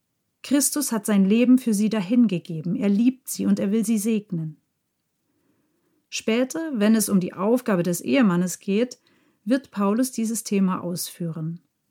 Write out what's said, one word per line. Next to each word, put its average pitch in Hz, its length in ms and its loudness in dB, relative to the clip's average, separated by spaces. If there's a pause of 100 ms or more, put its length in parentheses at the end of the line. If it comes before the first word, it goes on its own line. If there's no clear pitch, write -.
(440)
Christus 277 480 0
hat 214 120 -4
sein 202 200 4
Leben 240 340 6
für 233 160 0
sie 208 140 2
dahingegeben. 190 880 0
Er 202 120 -2
liebt 233 380 0
sie 196 200 -6
und 202 120 4
er 202 140 -2
will 220 120 0
sie 220 140 0
segnen. 196 600 -4 (1500)
Später, 262 720 -4
wenn 214 160 4
es 214 140 0
um 202 100 2
die 175 160 -2
Aufgabe 208 480 0
des 175 180 -2
Ehemannes 185 600 2
geht, 220 400 -2 (440)
wird 269 280 -2
Paulus 214 400 0
dieses 226 320 -4
Thema 190 380 0
ausführen. 170 800 -8 (300)